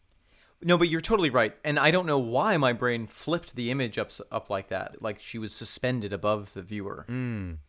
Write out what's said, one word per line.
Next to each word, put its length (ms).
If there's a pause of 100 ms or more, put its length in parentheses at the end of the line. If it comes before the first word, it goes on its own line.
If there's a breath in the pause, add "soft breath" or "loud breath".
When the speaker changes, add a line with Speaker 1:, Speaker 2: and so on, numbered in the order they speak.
(600 soft breath)
Speaker 1:
No, 160
but 120
you're 120
totally 300
right. 320
And 160
I 140
don't 140
know 120
why 380
my 160
brain 340
flipped 480
the 160
image 260
up, 140 (220)
up 180
like 200
that, 320
like 180
she 180
was 160
suspended 580
above 420
the 80
viewer. 460
Speaker 2:
Mm. 500 (100)